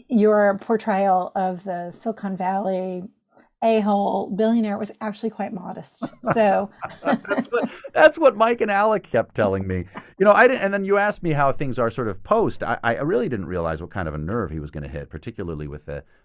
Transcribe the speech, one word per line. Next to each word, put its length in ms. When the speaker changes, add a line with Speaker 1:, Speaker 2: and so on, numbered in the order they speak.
Speaker 1:
your 520
portrayal 760
of 300
the 260
Silicon 460
Valley 680
a-hole 720
billionaire 440
was 120
actually 300
quite 220
modest. 500
So 380
Speaker 2:
<laughs> 180
That's 440
what, 220
that's 260
what 180
Mike 240
and 100
Alec 340
kept 300
telling 320
me. 180
You 60
know, 80
I 160
didn't, 140
and 120
then 100
you 140
asked 240
me 100
how 200
things 260
are 120
sort 180
of 160
post. 380
I, 200
I 120
really 340
didn't 180
realize 340
what 100
kind 180
of 60
a 40
nerve 320
he 100
was 100
gonna 180
hit, 220
particularly 580
with 200
a, 140